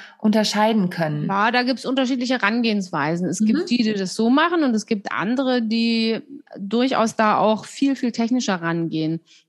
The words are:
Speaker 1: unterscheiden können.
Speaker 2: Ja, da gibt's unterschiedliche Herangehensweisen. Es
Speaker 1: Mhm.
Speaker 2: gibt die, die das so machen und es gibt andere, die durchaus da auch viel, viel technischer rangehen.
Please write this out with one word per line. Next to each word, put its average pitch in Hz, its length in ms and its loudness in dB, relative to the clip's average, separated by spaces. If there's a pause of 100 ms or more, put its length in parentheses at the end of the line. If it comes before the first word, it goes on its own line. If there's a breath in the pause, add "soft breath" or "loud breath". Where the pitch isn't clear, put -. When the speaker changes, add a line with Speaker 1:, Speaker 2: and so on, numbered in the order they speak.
(200 loud breath)
Speaker 1:
unterscheiden 214 720 2
können. 151 380 -2
Speaker 2:
Ja, 202 240 2
da 247 120 2
gibt's 247 220 -4
unterschiedliche 254 500 0
Herangehensweisen. 196 920 0
Es 185 120 -4
Speaker 1:
Mhm. 214 60 2
Speaker 2:
gibt 285 240 0
die, - 80 2
die 220 160 0
das 190 220 -4
so 226 140 2
machen 320 340 2
und 247 120 2
es 208 100 -2
gibt 202 260 -4
andere, 247 500 0
die 226 580 0 (400)
durchaus 226 560 0
da 214 220 2
auch 214 280 2
viel, 277 300 -2
viel 247 160 -2
technischer 233 440 0
rangehen. 165 680 -2 (280 soft breath)